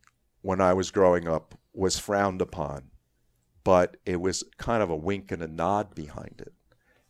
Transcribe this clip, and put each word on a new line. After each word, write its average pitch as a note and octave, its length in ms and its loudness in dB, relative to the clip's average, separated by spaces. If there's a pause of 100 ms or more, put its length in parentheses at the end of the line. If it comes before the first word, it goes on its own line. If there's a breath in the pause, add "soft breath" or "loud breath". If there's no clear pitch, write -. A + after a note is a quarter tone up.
(420)
when F#2+ 180 0
I F#2 120 6
was F#2 180 0
growing F2 380 4
up D#2+ 260 -4 (180)
was F#2 260 -2
frowned G2+ 420 -2
upon, C#2+ 500 -8 (760)
but F2+ 400 4
it F2+ 160 -2
was F2+ 240 -2 (120)
kind A#2 260 -2
of F2 80 0
a D#2+ 60 -2
wink F#2+ 340 -6
and E2+ 120 -8
a D#2+ 60 -6
nod F#2 460 -2
behind - 460 -14
it. - 120 -18 (580)